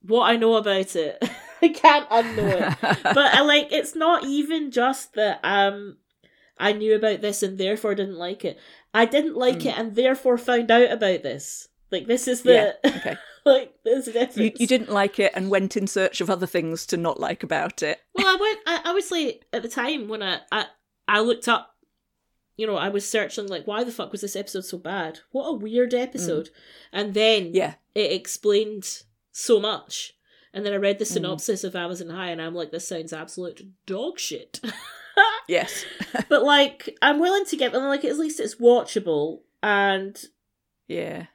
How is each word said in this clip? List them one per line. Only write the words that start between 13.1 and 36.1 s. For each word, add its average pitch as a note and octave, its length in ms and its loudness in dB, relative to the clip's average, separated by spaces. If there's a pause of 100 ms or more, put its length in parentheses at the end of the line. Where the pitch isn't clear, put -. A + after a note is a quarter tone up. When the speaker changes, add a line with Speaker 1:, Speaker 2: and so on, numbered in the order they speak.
Speaker 1:
<laughs> - 160 -20
like, C4+ 280 6 (100)
there's B3+ 240 2
a A3 40 -10
Speaker 2:
You, A#3 140 2
Speaker 1:
difference. A3 340 -2
Speaker 2:
you A#3+ 60 2
didn't B3 240 2
like G3+ 280 0
it G3 160 2
and F#3+ 160 -4
went G3 260 0
in G3 100 -2
search F#3+ 340 -2
of F3 100 -2
other F#3 160 0
things E3 400 -4
to F3+ 120 -2
not E3+ 220 -2
like F3+ 220 -4
about - 400 -4
it. D3+ 180 -4 (140)
Speaker 1:
Well, F#4+ 120 0
I F#4+ 120 2
went, G#4+ 280 -2
I, E4 240 -4
I - 20 -2
was F#4+ 180 -2
like, D#4 420 -4
at A#3 100 -6
the A#3 60 -10
time B3+ 400 -6
when G#3+ 140 -8
I, F#3 180 -4 (120)
I, G#3+ 140 -2 (420)
I G#3 120 4
looked A#3 280 0
up, - 240 0 (840)
you A3 100 -4
know, G3+ 100 -2
I E3+ 120 -2
was G3+ 180 -4
searching, G#3 420 -4
like, F3+ 180 -10
why G#3+ 180 -4
the A#3+ 80 -8
fuck G#3 200 -10
was G3+ 100 -8
this G3+ 120 -8
episode G3 300 -8
so F3+ 140 -12
bad? E3+ 400 -8 (120)
What C4 180 -4
a E4 40 -4
weird A#3 400 -2
Speaker 2:
Mm. B3 100 0
Speaker 1:
episode. E3 460 -6 (420)
And G3+ 220 -4
then G#3 400 2
Speaker 2:
Yeah. E3+ 220 0 (200)
Speaker 1:
it G3+ 180 0
explained G#3 880 -2 (280)
so A3 300 2
much. - 540 -8 (400)
And G3+ 100 -8
then G3+ 80 -2
I G3+ 40 -2
read G3+ 220 0
the G#3+ 60 -4
Speaker 2:
Mm. G#3 40 -6
Speaker 1:
synopsis F#3 560 -4
of F#3 120 -8
Amazon F3 320 -8
High F3+ 220 -8
and E3 100 -8
I'm E3 140 -8
like, E3 160 -8
this E3+ 180 -10
sounds E3 240 -8
absolute E3 480 -12 (240)
dog A#3 340 -8
shit. - 460 -10
<laughs> A3 60 -8 (800)
Speaker 2:
Yes. - 360 -2 (220)
<laughs> - 220 -6